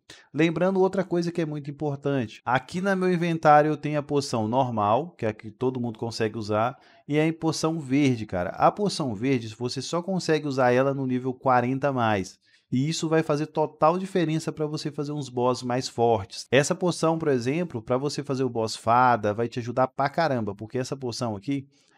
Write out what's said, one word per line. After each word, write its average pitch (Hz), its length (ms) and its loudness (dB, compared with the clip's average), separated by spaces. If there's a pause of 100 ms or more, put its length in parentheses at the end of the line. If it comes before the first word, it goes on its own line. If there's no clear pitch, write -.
(320)
Lembrando 165 460 2
outra 190 240 2
coisa 170 300 -2
que - 80 -4
é 165 60 -2
muito 147 240 -8
importante. 139 760 -4
Aqui 139 380 -2
no 196 120 2
meu 185 160 2
inventário 160 600 6
eu 151 80 -2
tenho 147 200 -4
a 143 40 -2
poção 139 440 0
normal, 120 680 2
que - 80 -6
é 110 60 2
a - 20 -8
que 107 180 -12
todo 127 300 -2
mundo 117 180 -6
consegue 113 380 -2
usar, 110 400 0 (320)
e 147 100 0
a 160 140 2
poção 160 480 -2
verde, 131 460 2
cara. 90 240 -4
A 156 200 2
poção 170 440 -4
verde, 113 440 -2
você 123 220 -6
só 165 220 -4
consegue 165 440 -2
usar 131 240 4
ela 135 220 4
no 135 140 -2
nível 127 260 -2
quarenta 131 600 0
mais. 110 440 0 (320)
E 131 160 2
isso 160 220 -2
vai 160 140 4
fazer 156 240 -2
total 156 520 2
diferença 160 540 -2
pra 151 140 -4
você 151 240 -6
fazer 143 200 -6
uns 147 200 -6
boss 123 320 0
mais 127 260 -2
fortes. 117 640 0
Essa 147 240 4
poção, 165 440 0
por 160 100 -2
exemplo, 135 520 -2
pra 123 160 -2
você 139 260 -4
fazer 135 220 -4
o 127 60 0
boss 113 260 -4
fada, 117 560 4
vai 117 160 -2
te 123 100 -8
ajudar 123 300 -2
pra 139 220 -2
caramba, 123 440 -2
porque 107 220 -12
essa 127 180 -4
poção 120 400 -6
aqui, 139 320 -6 (320)